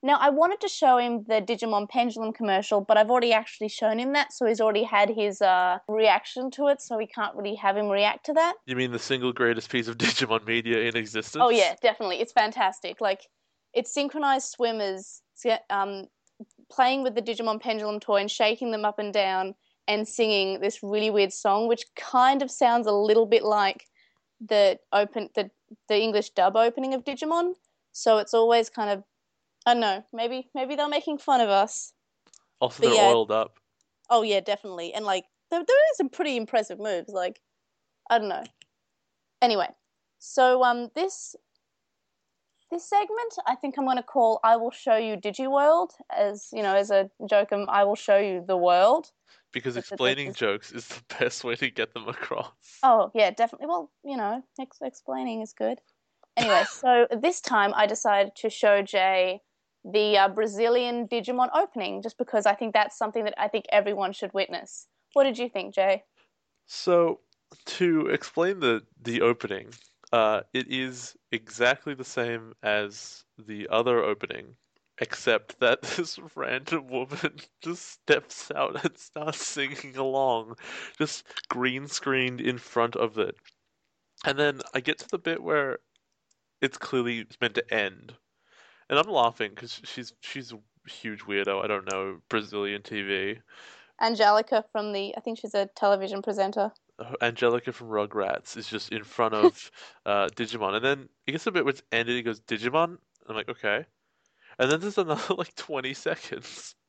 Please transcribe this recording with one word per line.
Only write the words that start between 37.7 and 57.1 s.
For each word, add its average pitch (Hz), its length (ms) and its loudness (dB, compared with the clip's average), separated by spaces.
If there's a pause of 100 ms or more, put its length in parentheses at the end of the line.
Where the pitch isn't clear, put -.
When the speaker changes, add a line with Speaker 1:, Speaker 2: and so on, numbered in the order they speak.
Speaker 1:
I 233 80 4
don't 214 120 0
know. 156 140 -6 (960)
Anyway, 220 260 2 (520)
so, 254 440 4
um, 240 320 2
this, - 400 -6 (1400)
this 339 160 -8
segment, 427 480 -2 (100)
I 254 100 0
think 269 220 -8
I'm 277 80 -2
gonna 254 160 0
call 226 420 2
I 226 120 6
Will 233 160 -4
Show - 240 0
You 220 220 -2
Digiworld, 277 760 2 (240)
as, 202 380 -2
you 220 100 -4
know, 196 120 2
as 202 160 4
a 196 180 4 (200)
joke, 208 220 4
um, 202 160 -2
I 202 160 4
will 202 120 2
show 202 220 4
you 190 300 0
the 190 100 2
world. 185 540 4 (400)
Speaker 2:
Because 127 220 -6
Speaker 1:
But 120 120 -6
the - 80 -12
Speaker 2:
explaining 135 320 0
Speaker 1:
thing 185 40 -8
is 196 80 -12
Speaker 2:
jokes 107 340 -2
is 120 160 -14
the - 220 -16
<laughs> - 100 -12
best 127 240 -2
way 117 120 -4
to 127 160 -4
get - 240 -6
them 110 120 -10
across. - 440 -8 (320)
Speaker 1:
Oh, 220 320 6
yeah, 208 160 4
definitely. 226 340 -4
Well, 330 240 -4 (160)
you 277 100 -8
know, 233 280 -4 (160)
ex-, 262 240 -14
explaining 262 580 -8
is 220 120 -12
good. 226 280 -4 (560)
Anyway, 214 300 4
<laughs> - 40 -10
so 247 360 4 (120)